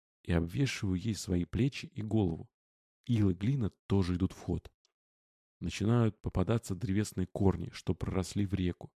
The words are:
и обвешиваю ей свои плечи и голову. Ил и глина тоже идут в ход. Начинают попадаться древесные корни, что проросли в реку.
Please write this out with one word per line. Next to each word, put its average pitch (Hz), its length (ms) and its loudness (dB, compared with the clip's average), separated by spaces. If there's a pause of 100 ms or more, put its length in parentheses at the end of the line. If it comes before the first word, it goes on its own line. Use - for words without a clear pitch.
(240)
и - 80 -4
обвешиваю 92 680 0
ей 104 160 -4
свои 87 300 0
плечи - 420 -2
и - 140 -10
голову. 101 480 0 (560)
Ил 107 260 4
и - 20 0
глина 104 360 0 (180)
тоже 92 280 2
идут 90 180 0
в - 60 -20
ход. - 320 -6 (880)
Начинают 110 640 2
попадаться 98 540 -2
древесные 95 520 -2
корни, 90 440 2
что - 220 -4
проросли 92 520 -2
в 95 80 -2
реку. 90 440 -2